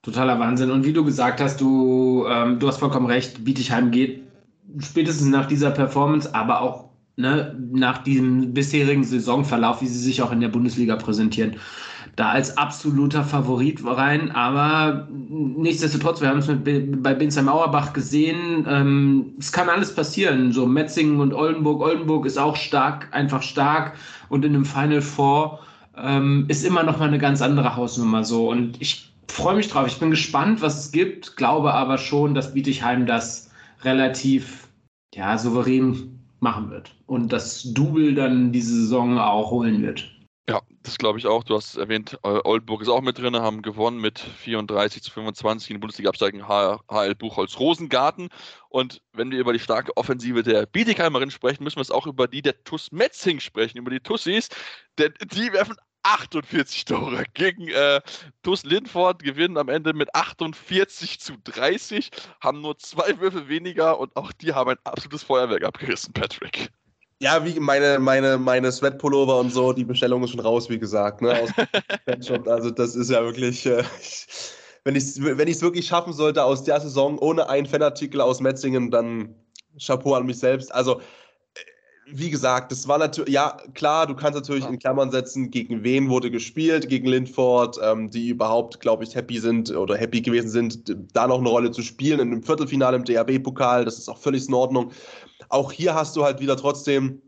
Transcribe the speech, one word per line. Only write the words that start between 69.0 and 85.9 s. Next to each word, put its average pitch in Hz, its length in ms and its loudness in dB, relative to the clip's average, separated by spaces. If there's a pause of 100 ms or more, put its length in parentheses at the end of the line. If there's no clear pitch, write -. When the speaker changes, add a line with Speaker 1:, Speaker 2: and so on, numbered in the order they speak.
Speaker 3:
und 123 100 0
so, 127 220 2
die 123 140 -2
Bestellung 123 400 0
ist 120 60 -6
schon 120 100 -8
raus, 117 280 0
wie 113 80 -4
gesagt, 104 440 -2
ne, 120 180 4
aus 117 100 -2
Speaker 2:
<laughs> - 60 -8
Speaker 3:
dem 233 100 2 (400)
Fanshop. 123 400 -4
Also 117 260 0
das 120 220 -2
ist 123 160 -2
ja 117 140 2
wirklich... 123 420 -4
Äh, 123 180 2 (180)
ich, - 240 -14 (580)
wenn 139 140 0
ich's, 139 240 -4
wenn 147 260 0
ich's 156 140 -2
wirklich 175 260 -2
schaffen 170 240 -2
sollte 151 320 0
aus 135 220 0
der 151 160 2
Saison 143 360 -2
ohne 160 300 0
einen 143 200 0
Fanartikel 143 520 -2
aus 127 220 2
Metzingen, 131 500 0
dann 117 420 -2 (460)
Chapeau 135 360 0
an 123 100 0
mich 127 140 -4
selbst. 131 360 0
Also 127 260 0 (1080)
wie 147 220 -8
gesagt, 127 420 0
das 127 160 -8
war 143 120 2
natür-, - 280 -2
ja, 269 300 2 (160)
klar, 156 320 2
du 139 100 -6
kannst 143 200 -2
natürlich 139 280 -4
Speaker 2:
Ja. 123 60 -8
Speaker 3:
in 123 100 -6
Klammern 135 300 0
setzen, 131 400 -4
gegen 117 340 -4
wen 131 260 2